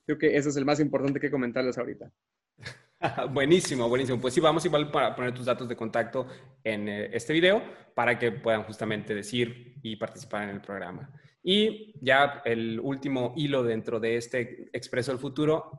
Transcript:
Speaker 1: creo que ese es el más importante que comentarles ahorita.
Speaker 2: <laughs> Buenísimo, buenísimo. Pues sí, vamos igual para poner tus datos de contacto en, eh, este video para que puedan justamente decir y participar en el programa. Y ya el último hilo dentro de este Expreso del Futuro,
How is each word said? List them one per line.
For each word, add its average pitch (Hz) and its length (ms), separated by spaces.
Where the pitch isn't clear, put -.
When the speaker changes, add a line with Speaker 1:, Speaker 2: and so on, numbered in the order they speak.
Speaker 1:
creo 147 140
que 147 180
ese 147 140
es 139 60
el 135 80
más 147 160
importante 139 400
que 135 100
comentarles 127 480
ahorita. 120 320
Speaker 2:
<laughs> - 720
Buenísimo, 139 560
buenísimo. 127 320
Pues 127 140
sí, 175 60
vamos 160 260
igual 147 240
para 131 240
poner 123 180
tus 123 140
datos 123 220
de 117 80
contacto 117 500
en, 107 240
eh, 104 240
este 113 200
video 180 300
para 120 240
que 117 140
puedan 107 320
justamente 107 500
decir 117 680
y 110 120
participar 104 540
en 101 80
el 98 40
programa. 92 520
Y 208 540
ya 135 400
el 113 360
último 135 560
hilo 139 260
dentro 113 380
de 113 160
este 117 560
Expreso 123 400
del 127 80
Futuro, 151 580